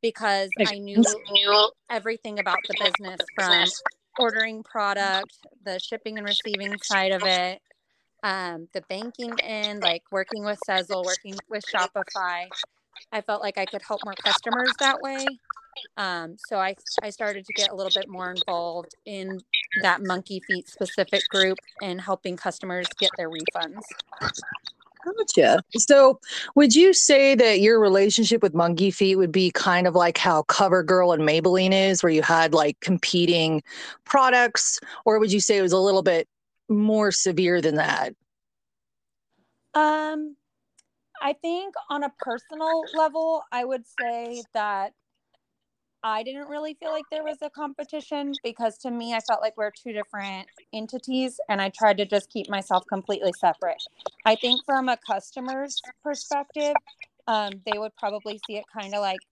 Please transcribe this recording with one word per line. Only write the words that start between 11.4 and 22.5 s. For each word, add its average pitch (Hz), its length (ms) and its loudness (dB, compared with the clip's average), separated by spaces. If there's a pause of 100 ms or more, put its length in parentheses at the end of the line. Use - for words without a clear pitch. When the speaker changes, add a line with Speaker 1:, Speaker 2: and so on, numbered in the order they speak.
Speaker 1:
with 208 160 -10
Shopify. 185 880 -6 (600)
I 220 100 -4
felt 208 200 -6
like 208 160 -6
I 190 80 -4
could 196 160 -10
help 202 220 -8
more 202 120 -12
customers 240 640 0
that 269 220 2
way. 269 400 -6 (560)
Um, 175 420 -6
so - 200 -6
I, 190 180 -2 (260)
I 208 80 -8
started 202 360 -8
to - 80 -14
get 202 180 0
a - 40 -12
little 190 160 -4
bit 190 160 -2
more 180 220 -8
involved 170 640 -6 (120)
in 190 380 -10 (320)
that 180 260 2
Monkey 185 380 -6
Feet 185 280 -6
specific - 600 -2
group 190 320 0 (200)
and 185 200 -8
helping 185 360 -6
customers 180 580 -8